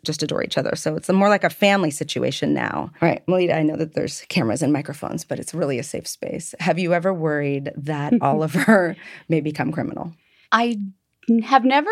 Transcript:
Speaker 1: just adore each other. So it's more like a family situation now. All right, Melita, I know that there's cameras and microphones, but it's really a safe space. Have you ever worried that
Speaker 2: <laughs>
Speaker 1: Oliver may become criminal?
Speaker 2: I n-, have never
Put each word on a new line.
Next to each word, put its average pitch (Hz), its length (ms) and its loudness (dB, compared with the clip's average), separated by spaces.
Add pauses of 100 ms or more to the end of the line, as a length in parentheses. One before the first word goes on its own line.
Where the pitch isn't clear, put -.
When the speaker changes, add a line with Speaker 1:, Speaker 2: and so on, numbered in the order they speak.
Speaker 1:
just 156 180 -4
adore 147 220 -2
each - 160 -4
other. - 160 -2
So 156 200 -4
it's - 140 -6
more 190 180 4
like 208 160 4
a 170 60 2
family 196 400 2
situation 143 640 -2
now. - 380 -4 (100)
All 170 80 4
right, - 180 -2
Melita, 180 280 2
I 160 80 0
know 156 140 0
that 160 180 -6
there's 151 340 -6
cameras 123 320 0
and 143 100 2
microphones, 143 540 -4
but - 140 -8
it's - 160 -12
really 143 240 -2
a 113 40 -6
safe - 240 -8
space. - 520 -10
Have 165 180 0
you 175 160 2
ever 175 180 2
worried 143 640 -2
that 147 420 -2
Speaker 2:
<laughs> - 40 2
Speaker 1:
Oliver 160 720 4 (320)
may 160 140 2
become 151 300 -4
criminal? 165 420 -6 (380)
Speaker 2:
I 233 260 2 (500)
n-, 233 140 4
have 254 240 4
never 294 260 4